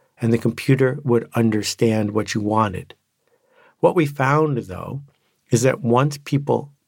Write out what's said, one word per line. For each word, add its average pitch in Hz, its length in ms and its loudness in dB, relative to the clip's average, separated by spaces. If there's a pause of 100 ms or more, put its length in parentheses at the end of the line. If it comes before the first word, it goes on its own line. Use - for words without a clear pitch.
(220)
and 113 100 0
the 117 60 4
computer 131 680 0
would 120 300 0
understand 110 760 0
what 104 220 -4
you 107 80 -4
wanted. 104 540 -2 (840)
What 175 160 2
we 165 100 2
found, 143 520 0
though, 95 460 -10 (460)
is 117 140 2
that 131 180 2
once 135 420 2
people 139 480 -2 (160)